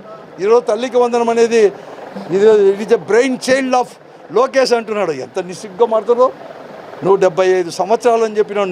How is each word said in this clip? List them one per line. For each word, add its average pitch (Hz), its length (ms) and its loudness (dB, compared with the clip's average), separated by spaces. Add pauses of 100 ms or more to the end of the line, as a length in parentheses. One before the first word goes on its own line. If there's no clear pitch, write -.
(440)
ఈరోజు 233 280 4
తల్లికి 240 320 -2
వందనం 240 300 0
అనేది 233 280 2 (760)
ఇది, 202 120 4 (260)
it 196 120 -6
is 190 120 -6
a 175 120 -12
brain 247 240 2 (120)
child 262 360 0
of 247 60 -6 (500)
లోకేష్ 262 420 2
అంటున్నాడు. 208 340 -4 (120)
ఎంత 113 120 -12 (140)
నిస్సిగ్గుగా 196 420 -2
మాట్లాడుతున్నావు 233 380 2 (720)
నువ్వు. 190 220 4
డెబ్బై 185 220 0 (120)
ఐదు 170 200 -4
సంవత్సరాలు 226 500 0
అని 214 100 -6
చెప్పినావు 202 320 -2